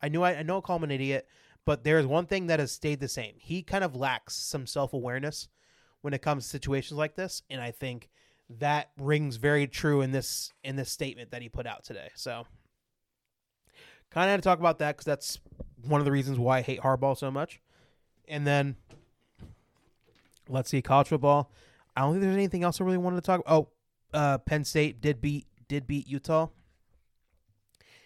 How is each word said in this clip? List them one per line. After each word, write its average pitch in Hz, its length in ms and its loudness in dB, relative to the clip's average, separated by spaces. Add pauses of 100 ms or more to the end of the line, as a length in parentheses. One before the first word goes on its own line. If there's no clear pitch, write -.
I 147 60 -2
knew 160 140 0
I, 180 160 2
I 156 40 -6
know 175 160 -2
I - 20 -4
call 180 160 -2
him 160 80 -4
an 147 60 -2
idiot, 135 380 -2 (360)
but 143 200 0
there 156 160 6
is 139 60 4
one 160 200 2
thing 185 220 -2
that 160 100 4
has 139 140 -2
stayed 147 260 -4
the 139 80 -4
same. 113 320 -8
He 175 240 -6
kind 196 220 -2
of 147 100 -2
lacks 127 400 -4
some - 320 -6
self-awareness 135 840 -4 (520)
when 143 120 -6
it 135 80 -2
comes 143 220 0
to - 80 -12
situations 139 480 -4
like 151 160 -2
this, 185 340 -8
and 135 120 -10
I 120 100 -6
think 123 380 -10 (420)
that 143 480 -2
rings 143 380 0
very 143 320 4
true 147 320 2
in 131 100 0
this, - 420 -4 (120)
in 135 100 -8
this 135 160 -4
statement - 400 -8
that 120 120 -12
he 117 60 -14
put 120 180 -8
out - 180 -10
today. 95 320 -14
So, 117 300 -10 (1700)
kinda 180 160 2
had 202 80 4
to 180 60 -2
talk 185 160 6
about 165 220 4
that 147 160 -2
'cause - 80 -20
that's - 340 -4 (440)
one 143 180 4
of 143 40 2
the 139 80 4
reasons 135 260 0
why 127 200 4
I 123 40 0
hate 131 180 -4
Harbaugh 135 360 0
so 135 140 -6
much. 139 300 -6 (680)
And 147 180 -6
then, 143 320 2 (1700)
let's 131 220 -4
see, 135 120 0
college 135 240 6
football. 143 460 4 (440)
I 127 40 0
don't 143 140 4
think 196 80 0
there's 190 120 2
anything 190 300 0
else 170 160 0
I 185 40 0
really 185 140 2
wanted 180 180 0
to 175 60 -2
talk 185 180 2
about. - 120 0
Oh, 156 160 6 (440)
uh, 143 260 2
Penn 151 260 0
State 151 360 0
did 147 200 0
beat, 147 260 -2 (220)
did 139 180 -4
beat 143 200 -4
Utah. 156 420 0 (1600)